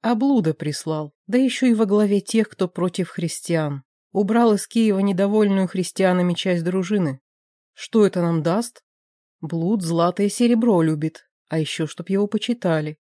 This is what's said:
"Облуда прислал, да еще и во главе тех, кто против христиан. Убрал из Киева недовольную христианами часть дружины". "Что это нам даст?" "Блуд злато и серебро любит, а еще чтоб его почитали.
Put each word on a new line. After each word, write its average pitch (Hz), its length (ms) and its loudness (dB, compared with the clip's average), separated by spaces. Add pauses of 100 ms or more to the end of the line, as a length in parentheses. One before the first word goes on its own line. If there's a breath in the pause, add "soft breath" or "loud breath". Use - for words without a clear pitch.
"Облуда 226 540 0
прислал, 151 580 -6 (140)
да 220 120 0
еще 262 280 0
и 240 80 4
во 220 120 2
главе 202 340 2
тех, 220 280 0
кто - 200 -4
против 175 420 -4
христиан. 160 760 -4 (260)
Убрал 220 440 2
из 196 120 -4
Киева 220 340 2
недовольную 196 680 2
христианами 180 680 0
часть 175 300 -2
дружины". 180 560 -2 (540)
"Что - 320 2
это 180 160 0
нам 170 200 0
даст?" 185 400 -4 (580)
"Блуд 170 420 -2
злато 170 400 0
и 202 60 2
серебро 233 540 2
любит, 156 460 -2 (200)
а 160 100 -2
еще 156 280 -4
чтоб - 220 -12
его 196 180 0
почитали. 170 680 -2 (100)